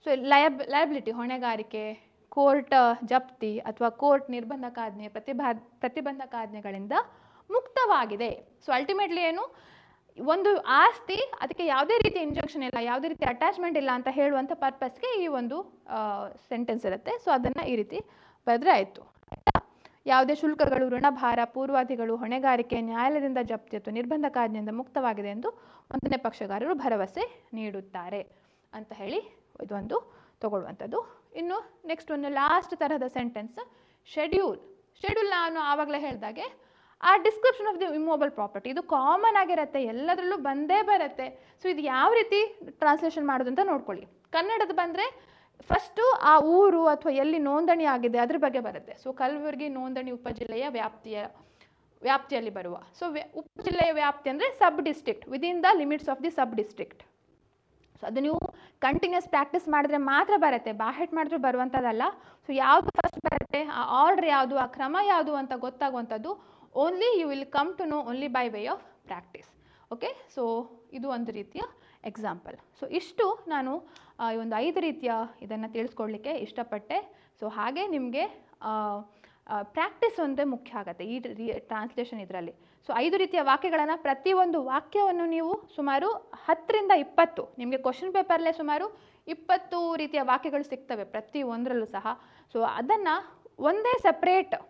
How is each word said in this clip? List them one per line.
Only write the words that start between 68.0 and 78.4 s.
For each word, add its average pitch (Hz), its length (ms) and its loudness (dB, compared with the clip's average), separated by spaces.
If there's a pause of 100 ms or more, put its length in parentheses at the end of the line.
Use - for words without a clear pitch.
only 262 160 -4
by 247 260 -2
way 208 100 -8
of 320 160 -4 (280)
practice. - 500 -16 (360)
Okay, 233 160 -8 (280)
so 233 340 -4 (220)
ಇದು 262 160 -8
ಒಂದು 233 240 -6
ರೀತಿಯ 208 300 -10 (420)
example. 202 520 -10 (240)
So, - 100 -10
ಇಷ್ಟು 392 580 -4
ನಾನು, 269 400 -6 (320)
ಆ, 226 120 -4
ಈ 226 40 -4
ಒಂದು 226 200 -6
ಐದು 320 240 -2
ರೀತಿಯ 254 320 -4 (300)
ಇದನ್ನ 220 260 -8
ತಿಳಿಸ್ಕೊಡ್ಲಿಕ್ಕೆ 220 600 -8
ಇಷ್ಟಪಟ್ಟೆ. 247 840 -6 (280)
So, 214 80 -8
ಹಾಗೆ 240 380 -4
ನಿಮ್ಗೆ, 285 600 -4 (160)